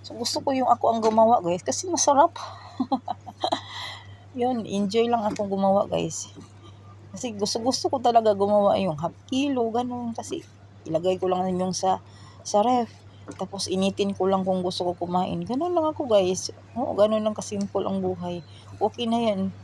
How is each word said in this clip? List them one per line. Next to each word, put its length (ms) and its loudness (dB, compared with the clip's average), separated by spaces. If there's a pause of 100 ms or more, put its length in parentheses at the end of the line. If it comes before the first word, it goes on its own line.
So, 160 -14
gusto 240 -4
ko 160 -2
yung 160 2
ako 160 0
ang 160 2
gumawa, 400 6
guys, 160 0
kasi 300 -6
masarap. 420 4 (460)
<laughs> 1600 -6
Yun, 240 0
enjoy 460 2
lang 160 2
akong 240 -2
gumawa, 340 4
guys. 460 -4 (840)
Kasi 160 -8
gusto-gusto 560 -2
ko 80 -2
talaga 400 4
gumawa 400 4
yung 240 0
half 160 -6 (160)
kilo, 400 0
ganun. 400 -4
Kasi 320 -8 (400)
ilagay 320 0
ko 160 0
lang 160 0
yung 240 0
sa, 320 0 (400)
sa 160 2
ref. 320 2 (480)
Tapos 320 -6
initin 400 0
ko 160 0
lang 160 2
kung 160 0
gusto 240 -2
ko 80 -2
kumain. 560 -2
Ganun 240 -2
lang 160 2
ako, 240 -2
guys. 400 2 (240)
Oo, 160 -4
ganun 320 2
lang 80 -2
kasimple 560 -4
ang 160 -4
buhay. 400 -6 (320)
Okay 320 -2
na 80 0 (160)
yan. 160 -2 (160)